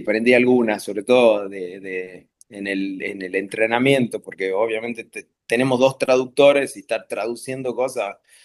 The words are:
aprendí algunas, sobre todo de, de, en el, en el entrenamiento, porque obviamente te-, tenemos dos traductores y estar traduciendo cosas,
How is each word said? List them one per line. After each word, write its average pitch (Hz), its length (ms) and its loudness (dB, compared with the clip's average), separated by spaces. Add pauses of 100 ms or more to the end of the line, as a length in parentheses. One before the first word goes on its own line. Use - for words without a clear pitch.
aprendí 113 320 2
algunas, 120 500 4
sobre 104 180 -6
todo 110 460 4
de, 95 320 -10
de, 92 480 -10 (200)
en 101 180 -12
el, 98 360 -4
en 101 200 -8
el 92 120 -8
entrenamiento, 110 880 0
porque 95 300 -6
obviamente 113 520 -4
te-, - 240 -20 (180)
tenemos 127 340 2
dos 131 180 2
traductores 131 800 2
y 101 40 -18
estar 113 280 -6
traduciendo 120 640 -6
cosas, 120 420 -4 (280)